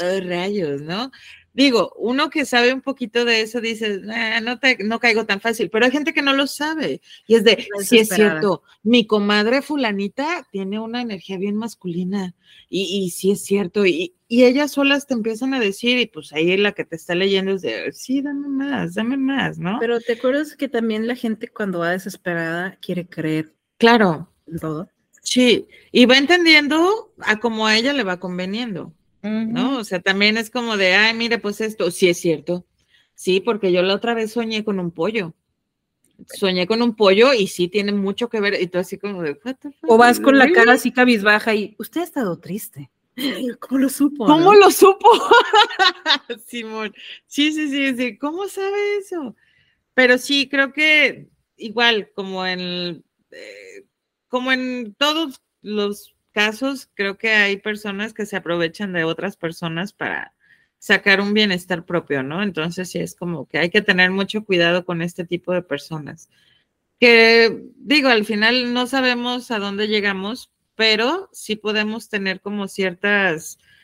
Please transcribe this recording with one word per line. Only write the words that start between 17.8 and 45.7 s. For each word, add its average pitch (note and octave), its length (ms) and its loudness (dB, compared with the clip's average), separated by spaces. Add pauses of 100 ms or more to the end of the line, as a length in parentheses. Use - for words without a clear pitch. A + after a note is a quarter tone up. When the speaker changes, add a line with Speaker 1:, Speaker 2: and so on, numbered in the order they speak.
Speaker 1:
"Sí, C4+ 280 -4
dame C#4+ 280 -8
más, C4+ 460 -4
dame A#3 220 -4
más", B3+ 420 -2
¿no? F#3 220 -4
Speaker 2:
Pero, A#3 200 -2
¿te A#3 120 -4
acuerdas C#4 420 -2
que C4+ 140 -6
también A3+ 380 -2
la B3 80 -4
gente A3+ 340 -6
cuando F#3+ 300 -6
va E3+ 120 -2
desesperada F3 920 -6
quiere F3+ 260 -6
creer D#3 480 -4 (240)
Speaker 1:
Claro. G#3+ 520 4 (160)
Speaker 2:
en E3 120 -10
todo? D#3+ 300 -8 (340)
Speaker 1:
Sí, B3 440 4 (240)
y A#3+ 140 8
va B3+ 120 6
entendiendo E4 1000 4
a G#3+ 200 -2
como A3 280 -2
a G#3+ 100 4
ella C4 160 2
le C4 100 0
va F3+ 160 -4
conveniendo, F#3 760 -8 (280)
¿no? A3 520 -2
Speaker 2:
Ujú. B3+ 60 -4
Speaker 1:
O G#3+ 40 -8
sea, F#3 180 -4
también G3+ 360 2
es A3 120 -4
como A#3 280 -4
de, F#3 180 4
"Ay, G#3+ 180 4
mira, A3+ 260 -2
pues G#3 220 -6
esto, G#3+ 300 -2
sí F3+ 180 2
es F3 100 0
cierto. F3 460 -4 (500)
Sí, F#3 260 0
porque G#3+ 320 0
yo F3+ 100 4
la F#3+ 120 2
otra A3+ 200 -2
vez A3 160 -4
soñé A3 320 -4
con G3+ 160 -4
un F3 120 -4
pollo. F3+ 420 -4 (960)
Soñé F#3 400 -2
con A3+ 140 0
un A#3+ 140 0
pollo A3 380 2
y G3 140 0
sí F3+ 200 -4
tiene G3+ 260 -4
mucho G3+ 360 -4
que A3 120 -6
ver", G3+ 200 -2
y F3+ 60 -2
tú F3 120 -6
así F#3 180 -8
como G3 240 -10
de, D3 240 -6
"What C4 160 -10
the C#4+ 100 -16
fuck, - 200 -6
Speaker 2:
O A3 60 10
vas A#3+ 220 6
con C#4 180 4
la C4 80 8
Speaker 1:
really?". E4+ 100 4
Speaker 2:
cara A#3 180 8
así B3+ 180 2
cabizbaja G#3+ 640 2
y, G#3 240 -6
"Usted D#4 220 -8
ha F4 40 -6
estado A3+ 340 -4
triste". D#3 500 -12 (280)
<gasps> B3 420 -6
¿Cómo C4+ 200 -2
lo C4 100 2
supo, C#4+ 360 0
Speaker 1:
¿Cómo E4 280 8
Speaker 2:
no? G#4 60 8
Speaker 1:
lo F#4 120 8
supo? G4 380 6
<laughs> F#4 1400 2